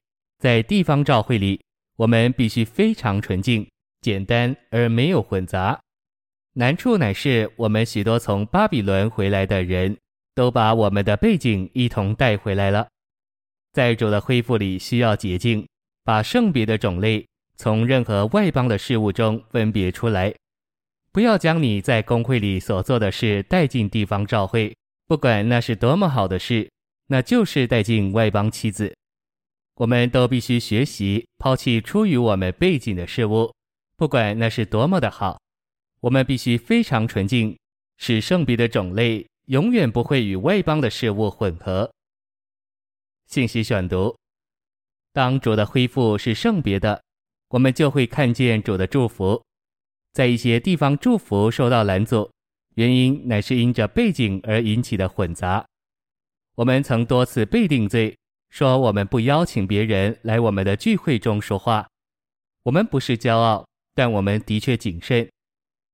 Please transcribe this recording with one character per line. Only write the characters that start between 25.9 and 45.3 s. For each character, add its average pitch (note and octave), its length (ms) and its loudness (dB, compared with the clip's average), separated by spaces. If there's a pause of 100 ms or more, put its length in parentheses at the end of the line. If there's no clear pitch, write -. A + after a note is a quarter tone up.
么 F#3+ 140 2
好 A2 180 0
的 F2+ 120 -2
事， A2+ 280 -2 (380)
那 C3 160 0
就 A#3 240 2
是 B2+ 220 0
带 A2+ 160 2
进 G2+ 280 0
外 A2 200 2
邦 G#2 180 0
妻 G#2+ 220 -4
子。 G2+ 200 -4 (840)
我 A#2+ 100 -2
们 A#2+ 240 2
都 B2 180 4
必 B2 120 0
须 A#2+ 200 0
学 A2+ 240 0
习 G2+ 440 -4 (100)
抛 C3 180 0
弃 A#2+ 240 0
出 G#3 240 -2
于 F3 140 2
我 A2+ 180 2
们 F#2 180 0
背 F3 260 0
景 G#2 160 -6
的 F2 100 -6
事 A2+ 220 -2
物， A2 260 0 (420)
不 D#3+ 120 0
管 A2+ 320 0
那 A#2 100 0
是 A2 160 -4
多 A#2 220 0
么 F#3 120 0
的 A2 120 -2
好， - 280 -6 (600)
我 A#2+ 120 -2
们 C3+ 120 4
必 C3 140 -2
须 A#2+ 200 0
非 A#3 260 0
常 A2+ 240 0
纯 G2 200 -2
净， A2 300 -2 (400)
使 A2 240 0
圣 F3 240 0
别 A#2+ 100 0
的 A#2 120 2
种 F#2 260 -4
类 A2 340 -2 (180)
永 D3 260 0
远 F#3 180 2
不 A#2+ 140 0
会 C3 200 0
与 G2 120 -2
外 E3 260 0
邦 D#3 180 -2
的 B2 120 0
事 - 180 -4
物 G#2 200 -2
混 F#2 260 -4
合。 F#2+ 360 -4 (1300)
信 B2 220 -2
息 A#2 160 -4
选 F#2+ 260 -2
读： F#2+ 260 -2 (960)
当 C3 280 0